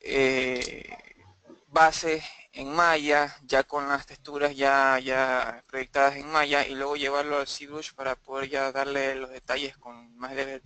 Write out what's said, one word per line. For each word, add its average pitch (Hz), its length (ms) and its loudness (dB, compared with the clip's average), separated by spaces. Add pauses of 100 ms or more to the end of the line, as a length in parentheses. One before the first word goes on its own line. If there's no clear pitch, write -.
eh, 131 920 -2 (720)
base 160 540 4 (300)
en 135 200 -10
Maya, 147 600 4 (100)
ya 135 200 2
con 143 240 -6
las 139 180 -2
texturas 143 500 -4
ya, 135 440 4
ya 127 640 0
proyectadas 139 500 2
en 143 140 -12
Maya, 143 360 2
y 135 80 -8
luego 139 220 -4
llevarlo 143 420 -2
al 139 100 -4
ZBrush 147 460 -12
para 135 220 -6
poder 135 340 -8
ya 135 220 -2
darle 135 440 -2
los 131 140 -10
detalles 131 480 -6
con 120 380 -20
más 127 180 -12
level, 135 320 -6